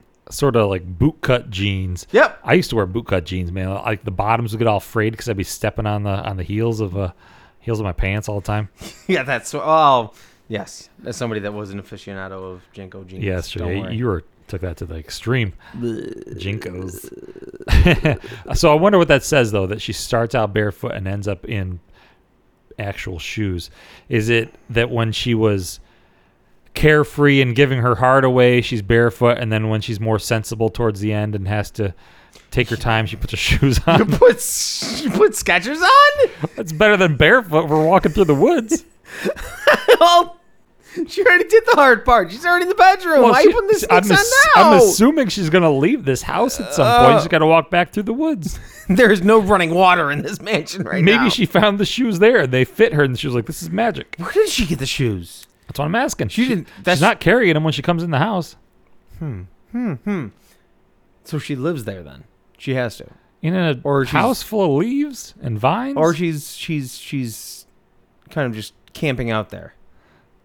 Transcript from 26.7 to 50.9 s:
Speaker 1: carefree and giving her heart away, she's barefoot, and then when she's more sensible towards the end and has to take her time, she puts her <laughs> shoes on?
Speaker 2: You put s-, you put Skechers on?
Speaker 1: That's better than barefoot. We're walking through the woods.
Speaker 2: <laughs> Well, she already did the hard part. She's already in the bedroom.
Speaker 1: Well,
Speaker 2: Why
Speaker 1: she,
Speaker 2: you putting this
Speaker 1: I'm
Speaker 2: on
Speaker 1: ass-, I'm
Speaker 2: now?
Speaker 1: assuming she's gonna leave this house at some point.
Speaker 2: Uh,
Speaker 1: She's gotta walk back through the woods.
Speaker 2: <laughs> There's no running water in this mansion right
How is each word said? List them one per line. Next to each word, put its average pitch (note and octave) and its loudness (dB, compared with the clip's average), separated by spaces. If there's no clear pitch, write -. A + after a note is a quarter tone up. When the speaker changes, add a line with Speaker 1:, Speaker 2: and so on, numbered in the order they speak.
Speaker 1:
carefree D3 2
and B2 0
giving C3 2
her A#2+ 0
heart C3 4
away, B2 4
she's A2+ -4
barefoot, A#2 2
and A2+ -4
then A2 -2
when A2 -2
she's G#2 -8
more A2 -2
sensible A2 -4
towards G#2+ -4
the G#2+ -2
end G#2 -4
and G2 -8
has G#2 -4
to G2+ -4
take B2 -2
her A#2 -4
time, A2 -2
she - -10
puts - -8
her - -6
<laughs> - -
shoes - 0
on? - 6
Speaker 2:
You A3 2
put A#4+ 4
s-, - -8
you C4 -2
put F4+ 2
Skechers G3+ -2
on? C#5 4
Speaker 1:
That's F#3 -8
better G#3 4
than F3 2
barefoot. E3 4
We're D#3 2
walking F3+ 2
through G3+ 2
the D3 4
woods. B3 0
Speaker 2:
<laughs> - -20
Well, F4 4
she G4 -4
already F4+ 4
did A4 4
the A#4+ 4
hard C4 4
part. G#3+ 2
She's A#3+ -14
already F4 2
in F4+ 4
the F#4 4
bedroom. F#4 4
Speaker 1:
Well, A#3 6
Speaker 2:
Why C4 6
Speaker 1:
she, D#4 8
Speaker 2:
you F4 6
putting G#4+ 0
this G#4 0
Speaker 1:
I'm F3+ 4
Speaker 2:
on G#3 2
Speaker 1:
ass-, A#4+ 4
I'm E4 8
Speaker 2:
now? B3 8
Speaker 1:
assuming A#3 4
she's E3+ -2
gonna E3+ 4
leave E3 0
this C3 -2
house - -4
at B2 -10
some C#3+ 2
point. B3 8
Speaker 2:
Uh, G3 4
Speaker 1:
She's E3 -4
gotta D#3 2
walk D#3+ 4
back F3 0
through G#3 -6
the A3+ -4
woods. C4 -4
Speaker 2:
<laughs> - -8
There's G3+ 4
no G#3+ 6
running F#3 2
water F3 4
in D3 -4
this G3 -8
mansion F#3+ -6
right F3 -4